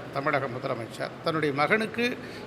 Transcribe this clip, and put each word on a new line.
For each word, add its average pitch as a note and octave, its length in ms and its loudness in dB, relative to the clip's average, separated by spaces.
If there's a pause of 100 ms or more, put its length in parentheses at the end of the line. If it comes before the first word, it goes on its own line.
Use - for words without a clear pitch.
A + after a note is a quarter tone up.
(120)
தமிழக C#3+ 340 2
முதலமைச்சர். B2 640 -4 (160)
தன்னுடைய D#3 300 2
மகனுக்கு G#3+ 640 2 (300)